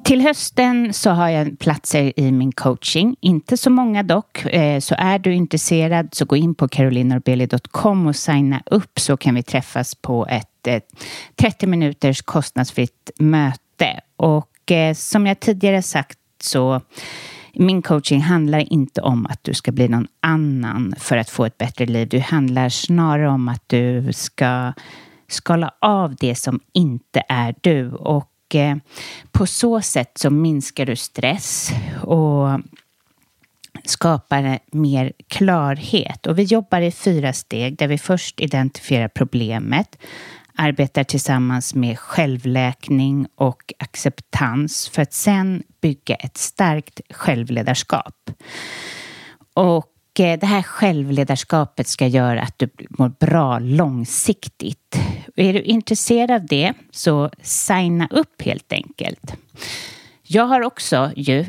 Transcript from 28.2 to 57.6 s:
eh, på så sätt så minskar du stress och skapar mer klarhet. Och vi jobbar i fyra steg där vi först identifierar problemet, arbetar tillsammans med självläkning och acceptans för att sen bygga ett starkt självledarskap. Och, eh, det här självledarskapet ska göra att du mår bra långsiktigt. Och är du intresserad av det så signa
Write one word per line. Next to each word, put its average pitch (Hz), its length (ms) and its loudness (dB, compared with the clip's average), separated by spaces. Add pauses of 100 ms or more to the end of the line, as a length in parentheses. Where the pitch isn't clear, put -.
eh, 143 220 2 (560)
på 190 140 2
så 233 340 0
sätt - 340 -2
så - 160 0
minskar 147 560 0
du 156 100 -2
stress - 720 -4 (320)
och 143 580 2 (1200)
skapar 139 720 0 (140)
mer 139 400 0 (160)
klarhet. 160 960 0
Och 160 120 0
vi 202 40 2
jobbar 196 380 2
i 170 120 0
fyra 151 400 0
steg 127 440 -6
där 147 120 -2
vi 147 100 0
först - 420 -4
identifierar 135 680 0
problemet, 113 880 -2 (560)
arbetar 143 500 2
tillsammans 127 720 0
med 120 240 0
självläkning 131 1400 0
och - 440 -4
acceptans - 1120 -4
för - 140 -2
att 139 100 -2
sen 190 500 0 (180)
bygga 139 340 -2
ett - 220 -10
starkt - 640 -2 (100)
självledarskap. - 1200 -4 (1200)
Och, 170 680 0
eh, 170 180 2
det 202 80 -2
här 196 160 2
självledarskapet 143 1300 0
ska - 180 0
göra 123 360 2
att - 160 -10
du 120 100 0 (220)
mår 127 180 0
bra 139 500 2
långsiktigt. 131 1400 -2 (280)
Och - 160 -2
är 190 100 4
du 202 100 0
intresserad 226 680 0
av 220 160 0
det 151 260 0 (180)
så 151 400 0 (120)
signa 175 640 0